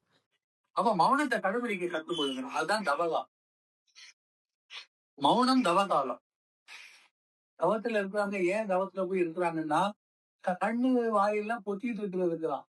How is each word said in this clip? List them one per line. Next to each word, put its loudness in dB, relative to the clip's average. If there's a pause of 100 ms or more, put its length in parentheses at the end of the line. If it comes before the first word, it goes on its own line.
(720)
அப்ப 2
மௌனத்தை 4
கடைபிடிக்க -2
கத்துக்கொள்ளுங்க. -4
அதுதான் -2
தவகா. -2 (1900)
மௌனம் 4
தவகாலம். 2 (1400)
தவத்துல 0
இருக்கிறவங்க -2
ஏன் 0
தவத்துல -2
போய் -2
இருக்கிறாங்கன்னா, 0 (480)
க-, -2
கண்ணு 2
வாயெல்லாம் 0
பொத்திட்டு -4
இருக்கிறது -2
இருக்கிறான். -4